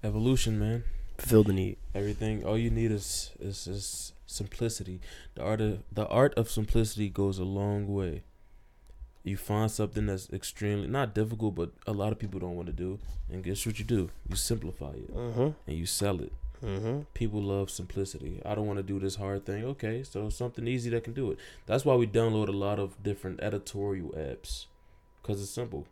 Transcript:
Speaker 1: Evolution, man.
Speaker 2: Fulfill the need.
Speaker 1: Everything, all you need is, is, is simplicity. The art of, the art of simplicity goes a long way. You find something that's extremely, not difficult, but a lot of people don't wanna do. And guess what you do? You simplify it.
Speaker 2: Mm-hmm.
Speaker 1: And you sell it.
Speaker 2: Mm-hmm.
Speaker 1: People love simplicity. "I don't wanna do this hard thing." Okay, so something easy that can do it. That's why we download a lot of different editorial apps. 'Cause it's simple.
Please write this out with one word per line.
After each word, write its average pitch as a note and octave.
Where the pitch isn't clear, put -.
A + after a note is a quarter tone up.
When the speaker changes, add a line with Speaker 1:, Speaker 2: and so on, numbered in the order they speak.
Speaker 1:
Evolution, A2
man. A2+
Speaker 2:
Fulfill A2
the G2
need. F#2+
Speaker 1:
Everything, G#2
all G#2+
you A#2
need A2+
is, -
is, -
is -
simplicity. G2+
The -
art G#2+
of, G#2+
the G#2+
art C3+
of A#2
simplicity G#2+
goes G2
a F2+
long G2+
way. F#2
You G2
find G#2+
something G#2+
that's G2
extremely, G#2
not A#2+
difficult, G#2+
but E2+
a A2
lot G2+
of A2
people F#2+
don't F2
wanna F2
do. F#2
And F#2
guess F#2
what A2
you G#2+
do? G#2+
You F#2+
simplify F#2+
it. -
Speaker 2:
Mm-hmm. A#2+
Speaker 1:
And D#2
you E2+
sell G2+
it. -
Speaker 2:
Mm-hmm. A2
Speaker 1:
People G#2+
love G2
simplicity. F#2
"I G#2
don't G#2+
wanna G2+
do G2
this F#2+
hard G2
thing." G2+
Okay, B2+
so G#2+
something A#2+
easy A#2+
that A#2
can A#2
do B2+
it. -
That's C3
why C3+
we A#2+
download G#2+
a G2
lot G2+
of G2
different G2
editorial G2
apps. -
'Cause G2+
it's G2
simple. A#2